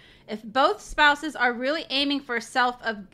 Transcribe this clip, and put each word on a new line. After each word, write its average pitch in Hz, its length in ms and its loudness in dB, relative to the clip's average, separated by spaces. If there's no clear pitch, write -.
If 214 140 -8
both 277 400 2
spouses 294 540 2
are 247 160 2
really 262 380 -2
aiming 285 320 0
for 240 180 -4
self 247 420 -2
of, 208 320 -6